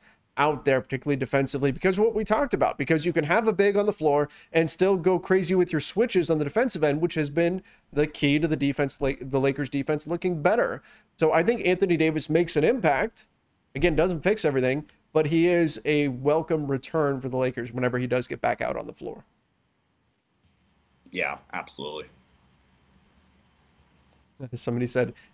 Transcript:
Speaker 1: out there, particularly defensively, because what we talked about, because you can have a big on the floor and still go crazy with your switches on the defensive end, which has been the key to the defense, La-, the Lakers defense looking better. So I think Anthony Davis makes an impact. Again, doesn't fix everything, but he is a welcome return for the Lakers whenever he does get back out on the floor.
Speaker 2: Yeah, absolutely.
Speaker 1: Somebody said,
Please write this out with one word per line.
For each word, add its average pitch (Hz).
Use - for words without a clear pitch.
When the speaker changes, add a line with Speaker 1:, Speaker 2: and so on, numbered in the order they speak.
Speaker 1:
out 143
there, 131
particularly 139
defensively, 135
because 185
what 226
we 220
talked 254
about, -
because 156
you 170
can 156
have 196
a 220
big 196
on 208
the 208
floor 147
and 165
still 190
go 180
crazy 185
with 180
your 156
switches -
on 160
the 151
defensive 214
end, 151
which 170
has 151
been 170
the 147
key 147
to 160
the 151
defense, 139
La-, 135
the 135
Lakers 139
defense 147
looking 175
better. 160
So 156
I 160
think 214
Anthony 180
Davis 156
makes 165
an 147
impact. 190
Again, 156
doesn't 160
fix 190
everything, 131
but 156
he 165
is 170
a 147
welcome 147
return 139
for 131
the 123
Lakers 127
whenever 123
he 127
does 123
get -
back 117
out 117
on 113
the 120
floor. -
Speaker 2:
Yeah, 78
absolutely. 76
Speaker 1:
Somebody 120
said, 120